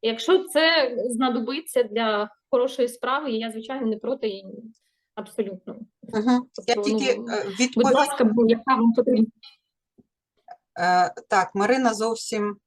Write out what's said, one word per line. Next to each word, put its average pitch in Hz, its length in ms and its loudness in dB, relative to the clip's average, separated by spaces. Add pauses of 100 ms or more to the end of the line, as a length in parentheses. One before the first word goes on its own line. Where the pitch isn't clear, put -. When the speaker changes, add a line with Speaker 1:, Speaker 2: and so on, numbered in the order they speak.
Speaker 1:
якщо 277 460 0
це 302 460 2 (160)
знадобиться 247 720 -2
для 214 480 -2 (200)
хорошої 254 380 0
справи, 262 420 -4
я, 226 220 -4
звичайно, 233 340 -6
не 220 100 -2
проти 233 320 -4
і 190 160 -8 (680)
абсолютно. 202 640 -8 (260)
Speaker 2:
Мгм. 247 440 0 (200)
Я 233 80 2
Speaker 1:
Тобто, 208 80 -2
Speaker 2:
тільки, 220 360 0
Speaker 1:
ну, 233 160 -10
Speaker 2:
е, 202 100 -4
Speaker 1:
будь 196 160 -6
Speaker 2:
відповім. 247 320 2
Speaker 1:
ласка, 269 380 4 (180)
яка 240 280 2
вам 233 160 4
потрібна? 233 340 4 (1500)
Speaker 2:
Е, 180 340 2 (140)
так, 202 260 2
Марина 226 400 2
зовсім 214 600 -4 (100)